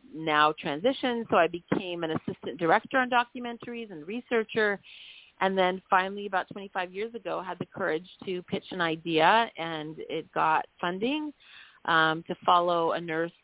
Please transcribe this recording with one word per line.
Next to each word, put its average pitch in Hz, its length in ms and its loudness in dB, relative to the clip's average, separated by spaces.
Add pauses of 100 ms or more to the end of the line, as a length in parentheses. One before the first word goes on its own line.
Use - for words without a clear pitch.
(140)
now 151 440 4
transition. 233 720 -2
So 220 60 4
I 170 100 6
became 175 580 -4
an 160 80 -2
assistant 156 460 -6
director 185 400 2
on 254 120 0
documentaries 240 840 -4
and 156 140 -14
researcher. 220 760 -2 (600)
And 190 180 2
then 185 320 4
finally, 196 360 2
about 190 260 -2
twenty-five 196 400 -8
years 220 220 -8
ago, 175 300 -6
had 180 140 -10
the 185 80 -8
courage 170 400 -4 (200)
to 180 180 -6
pitch - 260 -6
an 190 100 -6
idea, 165 800 4
and 156 400 -8
it - 340 -8
got 156 340 0 (140)
funding, 254 520 -4 (540)
um, 160 420 2
to 180 80 -6 (100)
follow 175 460 4
a 170 80 -2
nurse 165 320 -4 (120)